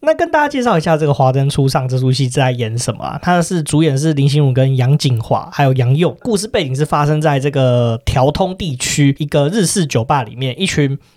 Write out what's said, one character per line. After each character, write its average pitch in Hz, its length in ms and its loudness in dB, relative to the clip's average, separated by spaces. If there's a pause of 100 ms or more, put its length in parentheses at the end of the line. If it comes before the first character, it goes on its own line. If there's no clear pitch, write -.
那 311 140 2
跟 339 160 -2
大 320 80 2
家 294 100 2
介 285 140 -4
绍 233 140 2
一 160 60 2
下 160 160 0
这 156 80 0
个 143 80 4
《华 131 180 2
灯 139 160 2
初 143 180 0
上》 135 220 0
这 127 100 -2
出 131 140 2
戏 127 160 0
在 131 220 0
演 117 280 -4
什 120 160 -4
么 - 100 -12
啊？ 67 180 -8
它 175 180 2
是 170 220 -2
主 151 200 0
演 143 140 2
是 156 160 0
林 139 160 2
心 143 120 0
如 135 120 2
跟 131 240 2
杨 127 220 2
谨 123 220 0
华 - 300 -4
还 147 140 0
有 131 80 4
杨 127 240 2
佑， 180 240 0
故 226 160 -2
事 196 100 -2
背 196 200 -2
景 131 100 -6
是 147 80 0
发 147 220 0
生 151 140 2
在 147 200 2
这 143 100 -2
个 123 540 2
条 135 260 2
通 180 240 -2
地 170 220 -8
区 139 420 0
一 156 60 -4
个 143 240 0
日 202 160 0
式 165 220 0
酒 120 180 -2
吧 139 180 0
里 117 140 -12
面， 127 240 -6
一 190 60 -2
群 139 320 -2 (180)